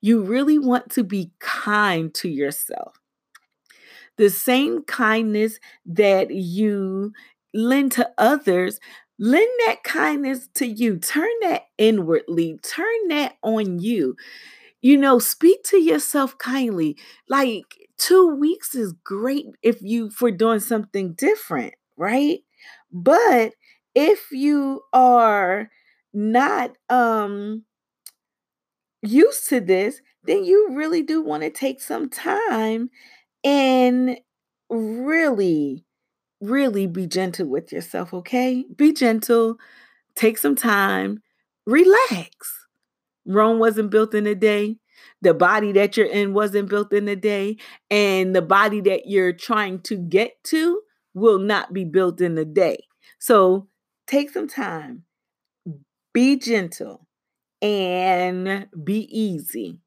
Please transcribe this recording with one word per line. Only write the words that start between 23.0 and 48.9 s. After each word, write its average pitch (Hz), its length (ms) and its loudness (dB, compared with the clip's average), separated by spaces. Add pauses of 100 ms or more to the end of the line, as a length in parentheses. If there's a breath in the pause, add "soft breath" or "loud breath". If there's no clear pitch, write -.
if 330 360 2
you 277 520 -2 (100)
are 220 800 4 (440)
not, 220 640 0 (120)
um, 220 760 -2 (1400)
used 285 460 2
to 254 120 0
this, 190 400 0 (240)
then 392 200 0
you 392 260 4
really 311 320 -2
do 311 180 -2
wanna 311 300 -4
take 269 320 -6
some - 260 -6
time 233 800 -4 (540 soft breath)
and 254 720 2 (520)
really, 220 1120 -2 (560)
really 214 460 0
be 180 200 -6
gentle 180 400 -4
with 143 260 -6
yourself, 170 420 -10
okay? 254 500 -4 (100)
Be 294 180 4
gentle, 226 640 2 (580 soft breath)
take 226 240 0
some 285 160 0
time, 202 680 0 (440)
relax. 349 1000 2 (600)
Rome 214 320 2
wasn't 220 320 0
built 214 240 0
in 208 120 0
a 208 80 -2
day. 208 440 0 (420 soft breath)
The 180 140 6
body 202 380 2
that 202 240 2
you're 214 100 4
in 196 260 -2
wasn't 202 380 -2
built 208 220 -2
in 208 160 0
a 202 80 -4
day. 202 420 -4 (320 loud breath)
And 190 440 0
the 180 80 2
body 202 400 2
that 190 240 0